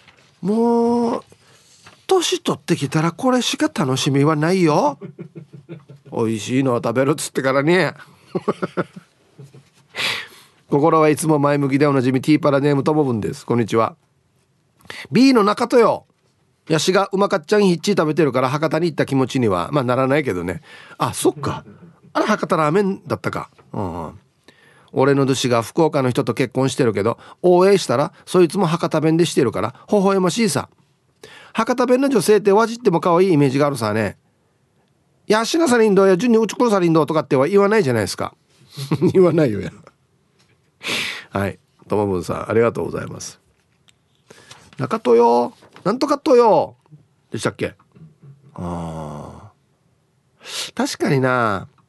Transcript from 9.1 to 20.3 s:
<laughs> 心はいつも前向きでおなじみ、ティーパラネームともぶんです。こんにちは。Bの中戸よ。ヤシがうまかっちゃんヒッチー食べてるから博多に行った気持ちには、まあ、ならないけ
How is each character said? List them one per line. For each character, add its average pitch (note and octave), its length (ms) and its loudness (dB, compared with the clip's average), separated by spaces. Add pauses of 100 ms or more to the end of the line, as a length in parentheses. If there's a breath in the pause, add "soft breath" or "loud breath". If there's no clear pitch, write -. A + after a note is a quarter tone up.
<laughs> - 1500 -14
心 D#3+ 300 2
は D#3 100 4
い D3 60 2
つ E3 100 -6
も D#3 140 2
前 C#3+ 180 2
向 C#3 140 -2
き C#3 80 2
で D3+ 80 4
お C#3+ 60 2
な C3+ 80 2
じ B2+ 100 0
み、 B2+ 100 -2
テ D#3 120 2
ィ D3+ 40 4
ー - 40 -8
パ D3 100 2
ラ C#3 80 2
ネ C#3+ 140 2
ー - 20 2
ム C3+ 80 0
と D#3 100 0
も D3+ 120 2
ぶ B2+ 80 -2
ん G#2 80 -2
で G2 120 -6
す。 - 120 -14
こ B2 100 -2
ん A#2+ 40 2
に A2+ 60 0
ち A2+ 100 -4
は。 A2+ 200 0 (1160 loud breath)
B B3+ 220 6
の G#3+ 100 4
中 G#3 240 0
戸 B3 120 4
よ。 D3+ 260 2 (640)
ヤ D#3 120 0
シ F#3 140 0
が G3 180 0
う F#3+ 60 -2
ま G3 120 0
か G3 80 0
っ D3 80 -10
ち - 80 -2
ゃ G#3+ 40 4
ん G#3 60 4
ヒ F#3 100 4
ッ D3+ 60 -2
チ G3+ 120 -2
ー F3+ 60 0
食 E3 100 0
べ D3+ 80 -4
て D#3+ 80 2
る C3+ 80 2
か B2+ 100 -2
ら B2+ 80 0
博 D3+ 200 -2
多 D#3 100 -2
に F3 80 -2
行 D3 60 -4
っ - 20 -18
た C3+ 100 -2
気 C3+ 100 -4
持 C3 120 0
ち C3+ 120 -4
に A#2 80 2
は、 F2 240 -2
ま - 100 0
あ、 - 20 -6
な A#2+ 120 -2
ら C3 120 0
な C#3 100 0
い D#3 60 0
け A2+ 100 -4